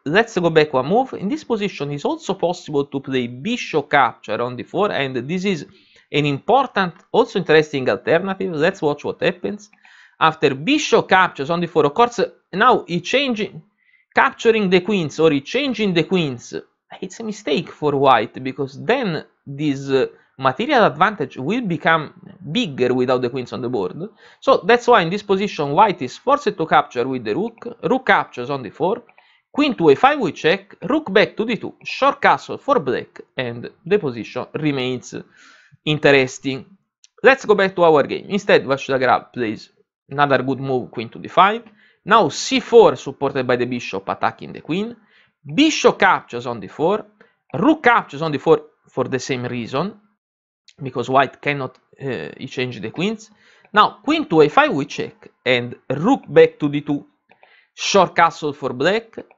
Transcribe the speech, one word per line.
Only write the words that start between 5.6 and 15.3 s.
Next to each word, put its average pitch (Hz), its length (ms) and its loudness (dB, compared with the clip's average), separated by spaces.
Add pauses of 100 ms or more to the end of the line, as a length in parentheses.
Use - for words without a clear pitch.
an 147 160 0
important, 196 680 0 (180)
also 233 280 0
interesting 151 500 2
alternative. 185 640 -2
Let's 165 300 -2
watch 147 200 -2
what 98 160 -6
happens. 196 520 -6 (480)
After 156 340 2
bishop 220 560 0
captures 170 400 2
on 170 100 -2
D 170 60 -2
four, 151 220 2
of 147 80 -4
course, 240 240 2 (340)
now 240 340 4
he 170 140 -4
changing, 233 640 -2 (500)
capturing 226 560 2
the 180 120 4
queens, 180 380 -4
or 160 120 6